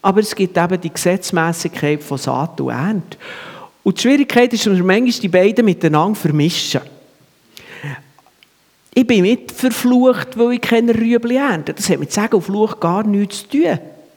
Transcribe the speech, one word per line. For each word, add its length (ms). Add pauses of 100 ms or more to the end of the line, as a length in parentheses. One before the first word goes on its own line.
Aber 180
es 140
gibt 240
eben 200
die 140
Gesetzmässigkeit 1080
von 160
Saat 420
und 80
Ernte. 480 (680)
Und 140
die 60
Schwierigkeit 500
ist, 140
dass 100
wir 80
manchmal 380
die 60
beiden 360
miteinander 560
vermischen. 640 (2000)
Ich 140
bin 160
mit 280
verflucht, 880
weil 140
ich 80
keine 340
Rüebli 420
ernte. 360
Das 160
hat 100
mit 140
Segen 220
und 80
Fluch 360
gar 240
nichts 460
zu 0
tun. 300 (380)